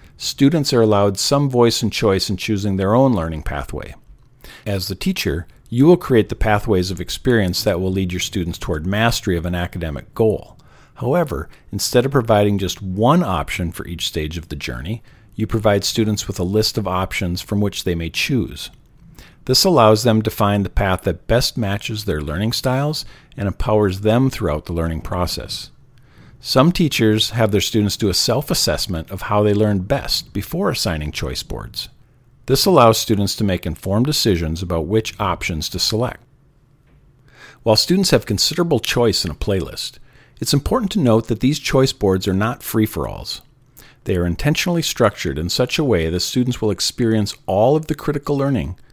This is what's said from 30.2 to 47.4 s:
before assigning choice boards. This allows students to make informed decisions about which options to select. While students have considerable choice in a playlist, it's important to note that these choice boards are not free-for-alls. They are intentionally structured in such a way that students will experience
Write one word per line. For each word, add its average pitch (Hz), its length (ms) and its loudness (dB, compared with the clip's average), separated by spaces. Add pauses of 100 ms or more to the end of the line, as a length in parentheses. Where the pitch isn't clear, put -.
before 175 360 -4
assigning 80 440 -4
choice 65 300 -6
boards. - 440 -10 (600)
This 135 180 2
allows 127 320 8
students 101 400 0
to 110 60 -2
make 92 220 0
informed 98 420 -2
decisions 85 540 0
about 85 260 -4
which 107 320 -2
options 87 500 -4
to 92 100 -8
select. - 420 -2 (1400)
While 110 120 4
students 180 340 2
have 123 160 4
considerable 156 540 0
choice 117 440 0
in 85 80 -4
a 76 40 -8
playlist, - 640 -4 (420)
it's - 120 -2
important 196 400 0
to 214 60 0
note 113 280 4
that 110 120 -4
these 143 200 0
choice 135 340 2
boards 95 340 0
are 95 60 0
not 107 300 -2
free-for-alls. - 800 -4 (640)
They 95 120 0
are 87 80 0
intentionally 160 560 0
structured 95 560 0
in 82 120 -4
such - 280 -2
a 160 60 0
way 87 260 2
that 87 120 -2
students 127 380 -2
will 107 120 0
experience 110 640 0 (100)